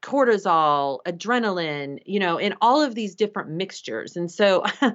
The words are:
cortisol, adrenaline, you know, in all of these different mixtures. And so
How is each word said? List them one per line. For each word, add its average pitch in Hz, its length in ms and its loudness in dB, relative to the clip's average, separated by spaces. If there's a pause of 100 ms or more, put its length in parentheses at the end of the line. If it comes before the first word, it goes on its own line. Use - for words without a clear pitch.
cortisol, 165 1040 2
adrenaline, 175 1000 -4
you 202 140 -2
know, 175 180 0
in 202 240 -2
all 254 200 4
of 262 140 0
these 208 200 -6
different 208 340 -4
mixtures. 156 680 -8
And 175 160 -4
so 196 320 4 (320)